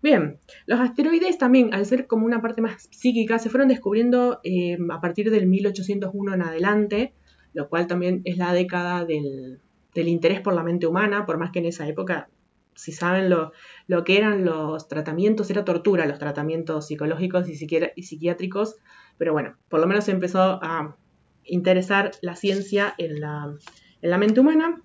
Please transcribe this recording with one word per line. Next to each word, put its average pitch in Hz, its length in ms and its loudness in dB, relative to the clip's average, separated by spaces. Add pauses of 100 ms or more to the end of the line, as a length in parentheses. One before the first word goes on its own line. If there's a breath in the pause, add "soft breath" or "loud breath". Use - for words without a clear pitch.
Bien, 180 380 4 (260 loud breath)
los 240 140 2
asteroides 330 580 2
también, 247 360 6
al 196 120 0
ser 247 220 0
como 226 180 0
una 233 160 0
parte 226 200 -4
más 220 280 -4
psíquica, 226 500 0
se 226 100 -4
fueron 262 180 4
descubriendo, 247 760 2
eh, 175 320 0 (120)
a 165 120 -6
partir 190 280 -2
del 208 160 4
mil 190 220 4
ochocientos 196 460 -4
uno 196 200 -4
en 185 80 0
adelante, 202 720 0 (400 soft breath)
lo 147 140 -6
cual 175 200 0
también 180 360 0
es 180 140 -4
la 180 160 0
década 180 500 -2
del, 139 560 -6 (340)
del 170 140 -2
interés 170 320 2
por 196 140 -2
la 170 100 0
mente 170 240 -2
humana, 202 380 0
por 160 120 -4
más 185 140 -4
que 180 80 -2
en 170 60 -2
esa 170 240 -6
época, 175 400 -6 (440)
si - 200 -16
saben 185 360 0
lo, 160 220 0 (360 loud breath)
lo 175 180 0
que 190 120 4
eran 208 280 2
los 156 420 -4
tratamientos, 175 600 0
era 202 160 -2
tortura 175 400 2
los 143 140 -4
tratamientos 156 680 -4
psicológicos 175 640 -2
y 156 60 -10
psiquiera-, 160 420 -2
y 180 60 -14
psiquiátricos, 180 760 -4 (400 soft breath)
pero - 160 0
bueno, 147 240 -4 (100)
por 160 140 0
lo 170 60 2
menos 208 180 2
se 196 60 0
empezó 185 280 0 (240)
a 156 320 -6 (480)
interesar 185 680 2 (100)
la 175 160 -8
ciencia 196 600 -2
en 156 220 -6
la, 147 340 -8 (480 loud breath)
en 170 80 0
la 180 80 4
mente 214 220 4
humana. 311 460 4